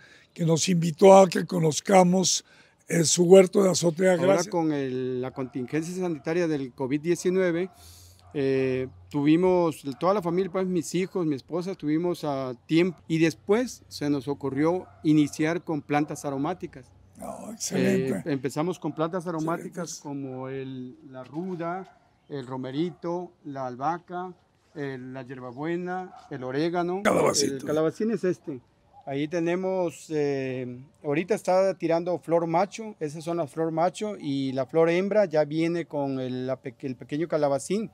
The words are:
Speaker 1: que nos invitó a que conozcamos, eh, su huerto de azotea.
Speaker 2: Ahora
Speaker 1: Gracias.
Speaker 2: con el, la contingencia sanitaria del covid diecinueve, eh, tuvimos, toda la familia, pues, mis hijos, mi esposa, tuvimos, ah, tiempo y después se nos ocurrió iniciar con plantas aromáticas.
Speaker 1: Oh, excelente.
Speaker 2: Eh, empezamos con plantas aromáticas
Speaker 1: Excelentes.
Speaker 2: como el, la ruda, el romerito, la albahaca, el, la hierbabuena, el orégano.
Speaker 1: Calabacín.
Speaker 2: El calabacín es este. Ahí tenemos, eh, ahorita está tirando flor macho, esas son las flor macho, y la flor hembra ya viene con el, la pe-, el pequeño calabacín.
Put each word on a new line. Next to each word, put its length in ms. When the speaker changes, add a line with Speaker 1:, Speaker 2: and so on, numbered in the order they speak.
Speaker 1:
que 120
nos 240
invitó 480
a 120
que 180
conozcamos, 1000
eh, 160
su 180
huerto 400
de 80
azotea. 440
Speaker 2:
Ahora 100
Speaker 1:
Gracias. 240
Speaker 2:
con 240
el, 500
la 80
contingencia 640
sanitaria 540
del 240
covid 280
diecinueve, 720
eh, 520
tuvimos, 720
toda 120
la 80
familia, 300
pues, 160
mis 300
hijos, 280
mi 120
esposa, 400
tuvimos, 480
ah, 280
tiempo 400
y 120
después 680
se 240
nos 160
ocurrió 640
iniciar 580
con 180
plantas 440
aromáticas. 680
Speaker 1:
Oh, 300
excelente. 680
Speaker 2:
Eh, 40
empezamos 480
con 120
plantas 360
aromáticas 640
Speaker 1:
Excelentes. 80
Speaker 2:
como 480
el, 480
la 100
ruda, 760
el 160
romerito, 840
la 240
albahaca, 680
el, 400
la 80
hierbabuena, 920
el 140
orégano. 600
Speaker 1:
Calabacín. 480
Speaker 2:
El 120
calabacín 460
es 140
este. 360
Ahí 220
tenemos, 800
eh, 720
ahorita 320
está 400
tirando 440
flor 280
macho, 540
esas 220
son 140
las 140
flor 200
macho, 480
y 340
la 120
flor 240
hembra 380
ya 180
viene 400
con 360
el, 260
la 100
pe-, 220
el 180
pequeño 320
calabacín. 640